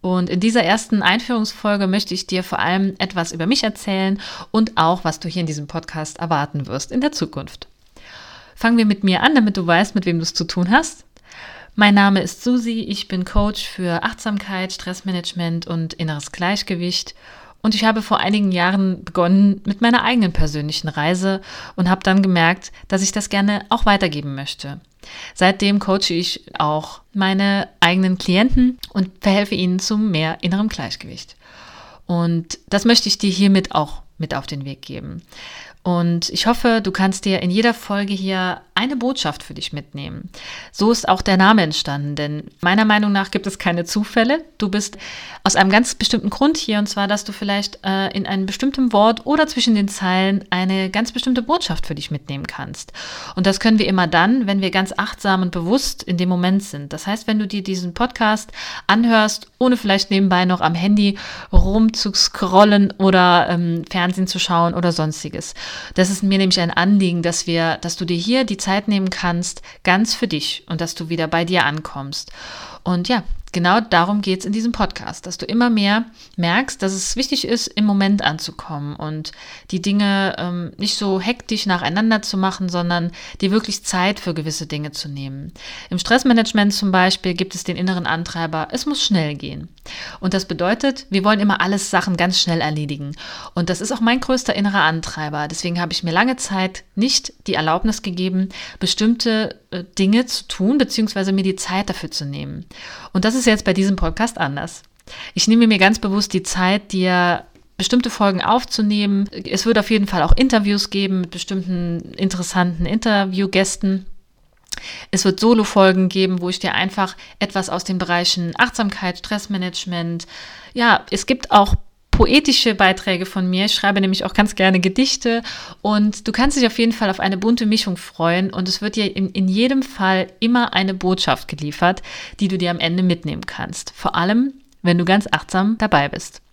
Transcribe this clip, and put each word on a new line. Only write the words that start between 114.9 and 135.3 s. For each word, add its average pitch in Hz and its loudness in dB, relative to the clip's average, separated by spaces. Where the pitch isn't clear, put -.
Es 185 0
wird 190 4
Solo-Folgen 196 4
geben, 190 0
wo 180 -4
ich 185 -6
dir 175 -2
einfach 190 -2
etwas 196 -4
aus 180 -4
den 185 -4
Bereichen 175 -2
Achtsamkeit, 202 0
Stressmanagement, 180 -6
ja, 233 2
es - -4
gibt - -2
auch 202 6
poetische 247 4
Beiträge 185 2
von 185 -2
mir. 185 0
Ich 208 0
schreibe 196 2
nämlich 190 0
auch 185 -4
ganz 208 2
gerne 190 4
Gedichte 233 0
und 208 0
du 220 -4
kannst 285 2
dich 247 4
auf 226 0
jeden 233 4
Fall 214 -2
auf 185 -4
eine 190 -2
bunte 226 0
Mischung 208 0
freuen 175 -2
und 185 -4
es 190 -4
wird 208 -4
dir 208 -2
in, 190 -2
in 190 0
jedem 254 2
Fall 190 0
immer 240 2
eine 190 0
Botschaft 185 0
geliefert, 151 -2
die 202 2
du 185 0
dir 175 0
am 175 -4
Ende 170 0
mitnehmen 170 -2
kannst. - -12
Vor - -4
allem, 226 2
wenn 175 4
du 175 2
ganz 196 4
achtsam 196 0